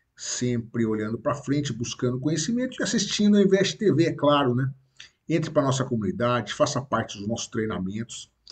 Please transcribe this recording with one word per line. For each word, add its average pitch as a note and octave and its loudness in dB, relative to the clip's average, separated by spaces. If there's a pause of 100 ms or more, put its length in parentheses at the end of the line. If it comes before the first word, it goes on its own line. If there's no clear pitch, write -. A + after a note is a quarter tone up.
(160)
Sempre A#2+ -2
olhando A2 -2
pra C#3+ -4
frente, C#3 -2
buscando B2 -4
conhecimento A3+ -2
e D4 -4
assistindo G#3 2
a G3+ 8
Invest F#3+ 4
T G3 2
V, D#3+ 4
é D3 0
claro, C#3+ 4
né? C3+ 0 (560)
Entre D#3+ 0
pra C#3+ 2
nossa C3 0
comunidade, A2+ -2
faça - 0
parte A2+ -4
dos G2+ -8
nossos A2+ -4
treinamentos, G#2+ -6 (200)